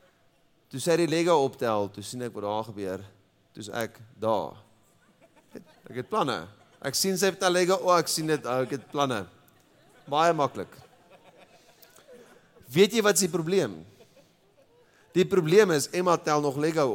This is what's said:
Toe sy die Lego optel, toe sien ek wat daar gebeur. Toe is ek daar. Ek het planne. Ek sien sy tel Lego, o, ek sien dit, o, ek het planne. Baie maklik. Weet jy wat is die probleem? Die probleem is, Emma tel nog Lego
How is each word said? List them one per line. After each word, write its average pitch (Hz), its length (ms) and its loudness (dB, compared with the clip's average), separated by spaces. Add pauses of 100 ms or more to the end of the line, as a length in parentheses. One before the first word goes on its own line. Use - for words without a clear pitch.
(680)
Toe 135 120 -12
sy 165 180 2
die 170 100 2
Lego 165 360 2
optel, 110 460 -2
toe 101 140 -16
sien 123 180 -12
ek 120 120 -10
wat 101 100 -10
daar 107 200 -4
gebeur. 98 360 -8 (540)
Toe - 80 -16
is 104 80 -14
ek 113 300 -8 (200)
daar. 101 380 -4 (1300)
Ek - 100 -16
het 123 140 -10
planne. 123 380 -2 (340)
Ek 135 140 -6
sien 190 220 -2
sy 190 140 2
tel 180 200 0
Lego, 180 260 2
o, 180 160 0
ek 170 140 2
sien 156 200 -4
dit, 147 180 -2
o, 123 160 0
ek 127 100 -4
het 135 200 -10
planne. 127 360 -2 (840)
Baie 160 240 4
maklik. 123 400 -4 (2000)
Weet 190 200 4
jy 226 120 2
wat 208 80 4
is 190 140 2
die 160 40 -4
probleem? 160 540 -2 (1300)
Die 180 160 2
probleem 185 420 4
is, 143 220 0
Emma 180 240 2
tel 151 240 0
nog 139 160 -4
Lego 156 380 0